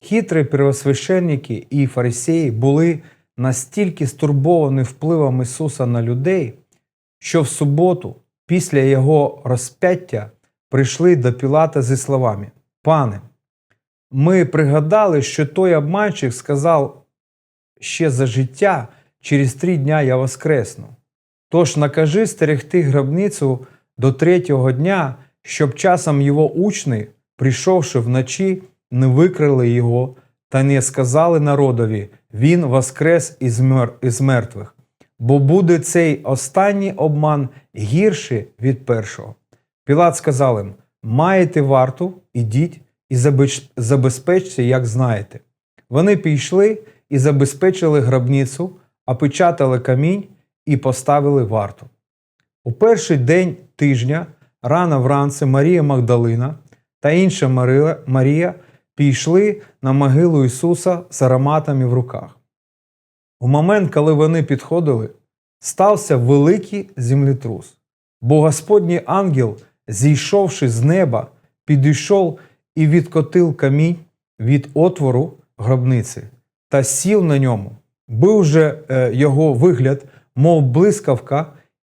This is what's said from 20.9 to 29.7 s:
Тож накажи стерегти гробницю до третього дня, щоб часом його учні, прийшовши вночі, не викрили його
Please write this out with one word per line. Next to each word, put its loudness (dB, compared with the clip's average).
Тож 0
накажи 0
стерегти -2
гробницю -2
до 2
третього 0
дня, -2
щоб -4
часом 0
його 2
учні, -4
прийшовши 0
вночі, -2
не 2
викрили 2
його -2